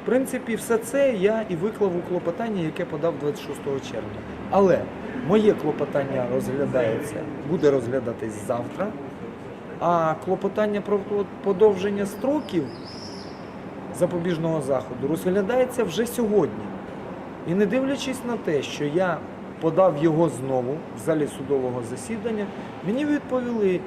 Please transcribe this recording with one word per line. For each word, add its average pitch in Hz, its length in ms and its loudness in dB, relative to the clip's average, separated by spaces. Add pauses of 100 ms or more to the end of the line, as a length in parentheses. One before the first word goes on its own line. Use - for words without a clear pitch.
В - 20 -6
принципі, 247 500 0
все 226 220 0
це 269 360 2
я 214 360 2
і 185 60 0
виклав 190 420 0
у 170 120 -4
клопотанні, 180 540 0
яке 160 220 -2
подав 160 340 0
двадцять 143 280 -2
шостого 139 320 -4
червня. 107 400 -6 (320)
Але 180 300 6 (460)
моє 208 260 6
клопотання 139 800 0
розглядається, 127 840 0 (340)
буде 147 220 6
розглядатись 117 760 -2
завтра, 123 400 -2 (920)
а 165 340 4 (120)
клопотання 196 560 0
про 202 180 0 (440)
подовження 202 640 4
строків 220 580 0 (1400)
запобіжного 165 640 0
заходу 131 460 -2
розглядається 208 760 2
вже 196 240 0
сьогодні. 208 560 2 (840)
І 170 60 0
не 202 120 4
дивлячись 262 640 -2
на 233 100 -4
те, 147 240 0
що - 240 -4
я 165 320 2 (440)
подав 160 420 6
його 165 260 6
знову 127 480 -2 (200)
в - 80 -10
залі 156 220 2 (100)
судового 131 520 0
засідання, 208 560 -4 (420)
мені 254 180 0
відповіли 240 800 2